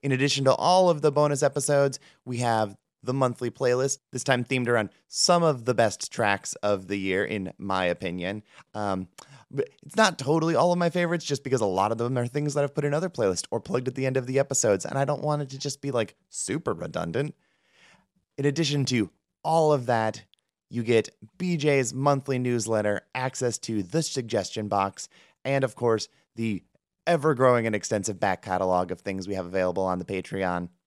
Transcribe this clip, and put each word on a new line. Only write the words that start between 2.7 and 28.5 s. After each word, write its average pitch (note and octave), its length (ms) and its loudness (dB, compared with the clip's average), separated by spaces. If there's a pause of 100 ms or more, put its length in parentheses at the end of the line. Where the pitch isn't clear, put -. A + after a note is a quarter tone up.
the B2 100 -4
monthly B2 360 0
playlist, B2+ 480 0 (140)
this B2+ 100 -8
time B2 220 2
themed B2 240 -2
around A2+ 220 2 (180)
some F3 340 2
of C#3 220 2
the B2 100 2
best - 380 0
tracks G2+ 440 -2
of G2+ 300 -2
the G2+ 100 -2
year, F#2+ 280 0
in G2 340 -6
my F#2+ 280 0
opinion. F2+ 580 -4 (300)
Um, G2 340 -4 (420)
but - 180 -6 (140)
it's - 140 -10
not G3+ 220 2
totally D#3 360 0
all E3 180 4
of F3 60 0
my F3 100 2
favorites, E3+ 360 -2
just C#3 180 -4
because B2+ 180 0
a A2 60 0
lot G2 240 2
of A#2 80 -2
them B2 180 -2
are A#2+ 120 -2
things D3 260 -4
that D3 80 0
I've C#3 120 -4
put C#3+ 100 -4
in D3 100 0
other E3+ 160 -2
playlists G2 400 0
or A#2 100 -4
plugged B2+ 280 -4
at B2+ 80 -8
the C3 100 -2
end C3 100 0
of B2+ 100 -2
the C3 120 0
episodes, A#2 460 2
and - 120 -6
I C#3 80 2
don't C#3+ 180 -2
want D3 200 -2
it C3 80 -10
to C3+ 80 -12
just C3+ 240 -8
be, C#3 80 -4
like, A#2+ 240 -2 (160)
super - 420 -4
redundant. E2+ 600 -4 (1040)
In C#3 60 -4
addition C#3+ 420 0
to A2+ 240 0 (320)
all D#3 300 4
of B2+ 140 2
that, A2 360 0 (480)
you A#2 140 -4
get A2+ 260 4 (280)
B F3+ 180 0
J's C#3 360 2
monthly C3+ 460 0
newsletter, A2 640 0 (140)
access B2+ 420 -4
to A2 240 -4
the D3 200 -2
suggestion A2+ 680 -4
box, G2 400 0 (360)
and, C3+ 200 0
of A#2 100 -4
course, A2+ 340 0 (280)
the A2 260 -2 (420)
ever-growing C3 640 4
and G#2+ 80 0
extensive G2+ 460 -2
back F#2+ 220 0
catalog F#2 500 0